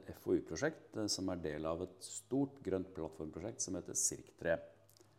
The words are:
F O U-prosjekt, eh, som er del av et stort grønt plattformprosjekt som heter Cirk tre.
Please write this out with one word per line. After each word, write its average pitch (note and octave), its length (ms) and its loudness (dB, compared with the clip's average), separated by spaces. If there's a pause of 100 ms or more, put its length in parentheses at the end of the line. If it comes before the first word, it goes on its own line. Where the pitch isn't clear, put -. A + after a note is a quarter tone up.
F - 180 -12
O G2 40 6
U-prosjekt, G2 680 0
eh, G#2+ 80 2
som F#2+ 240 2
er F2+ 60 2
del D#2 280 -2
av E2 200 0
et - 160 -6
stort - 640 0
grønt F#2 280 0
plattformprosjekt D#2+ 680 -6
som F#2 140 -2
heter - 180 -4
Cirk - 460 0
tre. E2 180 6 (600)